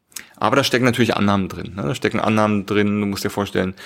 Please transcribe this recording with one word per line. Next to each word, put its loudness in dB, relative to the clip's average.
Aber 0
da 4
stecken 2
natürlich 2
Annahmen 2
drin, -12
ne? -8
Da -2
stecken -2
Annahmen 0
drin. 0
Du -2
musst -4
dir -2
vorstellen, -2